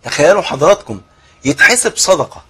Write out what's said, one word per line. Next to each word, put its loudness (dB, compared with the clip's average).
تخيلوا 0
حضراتكم، -2
يتحسب 0
صدقة -2